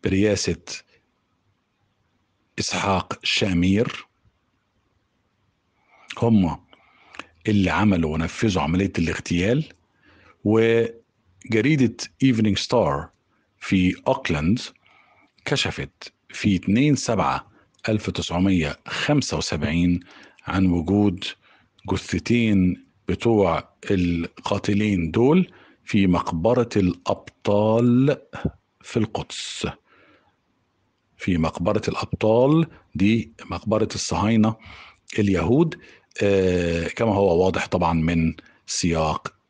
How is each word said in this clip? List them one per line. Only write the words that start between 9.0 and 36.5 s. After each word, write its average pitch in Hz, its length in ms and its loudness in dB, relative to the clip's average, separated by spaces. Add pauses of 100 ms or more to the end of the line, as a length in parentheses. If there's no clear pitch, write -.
وجريدة 113 1500 0 (260)
إيفنينج 110 360 2
ستار 80 520 0 (480)
في - 480 0
أوكلاند 80 540 0 (840)
كشفت - 680 -6 (160)
في 101 280 0
اتنين 127 400 2
سبعة 82 540 -4 (380)
ألف 107 220 -2
تسعمية 85 760 -2
خمسة - 500 -2
وسبعين 85 640 -2 (460)
عن 95 200 0
وجود 92 580 0 (680)
جثتين 95 1000 0 (200)
بتوع 95 600 0 (220)
القاتلين 95 1200 -2
دول 143 420 2 (320)
في 98 220 2
مقبرة 92 680 0
الأبطال 110 1400 0 (680)
في - 140 -8
القدس. - 720 -6 (1500)
في 87 220 -2
مقبرة 87 500 -2
الأبطال، 127 800 2 (280)
دي 110 380 0 (180)
مقبرة 107 440 -2
الصهاينة 110 600 0 (600)
اليهود، 107 600 2 (440)
آه، 90 680 0